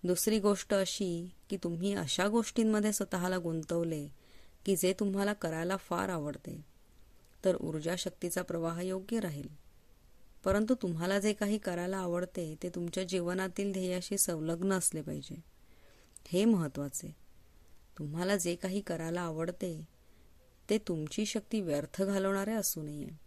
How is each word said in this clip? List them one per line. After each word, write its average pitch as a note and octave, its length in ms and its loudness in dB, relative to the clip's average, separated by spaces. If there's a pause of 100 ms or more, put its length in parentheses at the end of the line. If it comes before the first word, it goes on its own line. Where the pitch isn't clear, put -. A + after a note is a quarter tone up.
दुसरी G3 360 2
गोष्ट G3+ 340 2
अशी F3+ 580 0 (180)
की G3 80 -2
तुम्ही F3 360 0
अशा F3+ 340 2
गोष्टींमध्ये G#3+ 680 2
स्वतःला F#3 440 0
गुंतवले E3 720 -2 (580)
की G3 100 4
जे F#3 240 4
तुम्हाला G3+ 340 2
करायला E3+ 440 -2
फार F#3+ 320 -2
आवडते, D#3 560 -6 (800)
तर F#3 160 6
ऊर्जा D#3+ 340 -2
शक्तीचा F3 460 -4
प्रवाह E3+ 400 -2
योग्य F#3+ 380 -2
राहील. D3 280 -4 (960)
परंतु G#3+ 380 4
तुम्हाला F3+ 380 2
जे G#3 140 2
काही G#3 240 2
करायला F#3 400 -2
आवडते F3 680 -2
ते F3+ 60 -2
तुमच्या F3 340 -4
जीवनातील F#3 680 -2
ध्येयाशी F#3 460 -2
संलग्न E3+ 560 2
असले F3 280 0
पाहिजे, D3+ 420 -10 (840)
हे F#3 180 4
महत्त्वाचे. D#3 720 2 (840)
तुम्हाला E3+ 380 0
जे F3 180 0
काही F#3+ 260 -2
करायला E3 400 -4
आवडते E3 680 -4 (840)
ते G#3+ 80 6
तुमची F3 480 0
शक्ती G#3+ 360 -2
व्यर्थ D#3 420 0
घालवणारे G3 500 2
असू G3 300 -2
नये D3 240 -6 (200)